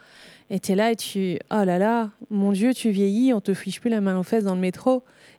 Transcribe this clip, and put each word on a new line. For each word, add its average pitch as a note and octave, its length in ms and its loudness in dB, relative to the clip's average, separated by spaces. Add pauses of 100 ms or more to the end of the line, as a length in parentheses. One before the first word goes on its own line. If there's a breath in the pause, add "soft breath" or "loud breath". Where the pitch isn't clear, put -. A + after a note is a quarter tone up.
(500 loud breath)
Et F#3+ 100 -2
t'es - 140 0
là A3 180 2
et A3+ 40 -2
tu, F#3 420 -4 (120)
oh G#3+ 140 2
là F3+ 140 2
là, A3 320 0 (200)
mon G3+ 220 2
Dieu, A3 220 2
tu A#3 160 -2
vieillis, G3+ 420 2
on G#3+ 80 0
te G3 140 -2
fiche - 260 -10
plus - 100 -2
la A3 120 0
main F#3+ 160 0
aux F#3 40 0
fesses A3 220 0
dans G3 100 0
le F#3 60 -2
métro. B3 420 0 (360 soft breath)